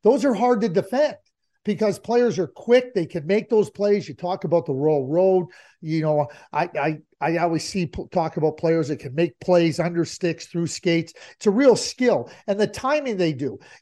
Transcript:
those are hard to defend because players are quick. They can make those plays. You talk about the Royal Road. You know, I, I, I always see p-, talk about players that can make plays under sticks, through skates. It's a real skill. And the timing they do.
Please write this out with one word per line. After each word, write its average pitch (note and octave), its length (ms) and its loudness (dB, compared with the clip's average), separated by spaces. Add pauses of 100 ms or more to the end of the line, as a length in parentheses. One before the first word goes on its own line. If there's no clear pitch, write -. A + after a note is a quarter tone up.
those A#3+ 220 4
are C4 80 2
hard A#3 280 2
to A3+ 80 0
defend B3 460 0 (480)
because G#3 360 -2
players A#3 400 0
are E3 80 -2
quick. B3 480 0
They E3+ 100 -2
can D3+ 220 -8
make G#3 200 0
those G#3+ 220 2
plays. G3+ 400 -2
You C3+ 60 -14
talk F3+ 300 -6
about E3 200 0
the C#3+ 80 -4
Royal C#3+ 320 0
Road. F3+ 400 2 (340)
You D#3+ 220 -4
know, D3+ 260 0 (240)
I, E3+ 220 -2
I, D3+ 240 -2 (240)
I E3 160 0
always E3 260 -2
see F#3 220 -4
p-, - 260 -8
talk E3 260 -2
about D#3 200 0
players E3 300 0
that D3 100 -4
can B2+ 160 -12
make E3 260 -2
plays E3+ 400 2
under E3+ 240 -2
sticks, E3 440 -6
through E3+ 180 -4
skates. E3 480 -2 (220)
It's - 100 -8
a G#3 60 4
real A#3+ 240 6
skill. G#3 560 -2 (160)
And G3+ 120 -2
the G#3 60 2
timing C4 500 -2
they E3+ 180 0
do. C3 260 -8 (220)